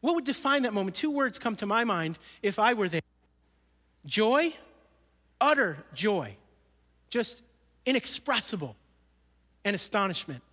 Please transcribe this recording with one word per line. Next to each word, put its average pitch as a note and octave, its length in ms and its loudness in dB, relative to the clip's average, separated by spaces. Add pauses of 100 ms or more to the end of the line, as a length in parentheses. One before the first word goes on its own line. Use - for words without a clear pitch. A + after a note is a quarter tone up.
What D#4+ 120 2
would E4 120 0
define C#4 360 0
that A#3+ 120 0
moment? F#3+ 220 -2
Two D#4 140 -2
words C#4 300 -2
come A3+ 160 -2
to G#3 100 -6
my G#3+ 180 2
mind E3 360 -2 (240)
if G3+ 160 0
I A#3 140 6
were G#3 140 0
there. D#3+ 140 -2 (1040)
Joy, B3 480 2 (880)
utter A#3+ 420 4 (120)
joy, D#3+ 420 -2 (720)
just - 320 -2 (420)
inexpressible, A3+ 920 -2 (920)
and G3+ 100 0
astonishment F3+ 760 -2